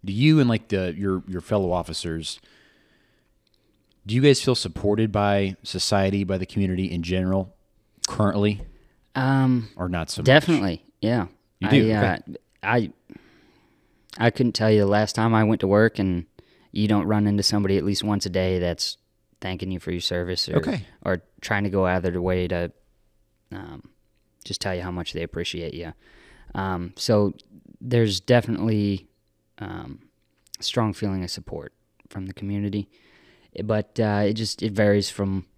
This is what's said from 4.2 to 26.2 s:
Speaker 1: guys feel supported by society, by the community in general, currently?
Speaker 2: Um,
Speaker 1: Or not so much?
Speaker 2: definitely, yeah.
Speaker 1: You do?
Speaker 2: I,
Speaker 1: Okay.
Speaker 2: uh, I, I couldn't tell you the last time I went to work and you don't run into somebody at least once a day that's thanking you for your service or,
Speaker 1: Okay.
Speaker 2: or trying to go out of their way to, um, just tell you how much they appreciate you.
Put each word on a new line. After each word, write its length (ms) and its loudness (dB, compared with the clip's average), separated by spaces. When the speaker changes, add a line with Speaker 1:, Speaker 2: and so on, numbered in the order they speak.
Speaker 1:
guys 200 6
feel 140 2
supported 560 0
by 520 2
society, 600 0
by 140 -2
the 80 -4
community 460 -2
in 120 -4
general, 520 0
currently? 540 0
Speaker 2:
Um, 600 2
Speaker 1:
Or 100 -4
not 220 -4
so 120 -8
much? 40 -2
Speaker 2:
definitely, 580 4
yeah. 260 -2
Speaker 1:
You 100 -2
do? 220 6
Speaker 2:
I, 60 2
Speaker 1:
Okay. 60 2
Speaker 2:
uh, 140 0
I, 280 0
I 140 4
couldn't 220 0
tell 180 2
you 80 6
the 80 4
last 280 2
time 180 2
I 100 6
went 180 2
to 60 0
work 320 4
and 260 0
you 160 0
don't 180 2
run 220 2
into 160 2
somebody 340 2
at 80 0
least 180 -2
once 220 -2
a 40 -6
day 300 0
that's 380 -4
thanking 300 -8
you 80 -6
for 120 -8
your 100 -4
service 480 -4
or, 80 0
Speaker 1:
Okay. 280 -2
Speaker 2:
or 180 -2
trying 240 -2
to 40 -2
go 160 0
out 120 2
of 60 -4
their 80 -4
way 260 0
to, 240 -4
um, 380 -16
just 160 -10
tell 120 -4
you 80 -6
how 100 -8
much 220 -8
they 100 -6
appreciate 500 -8
you. 200 -12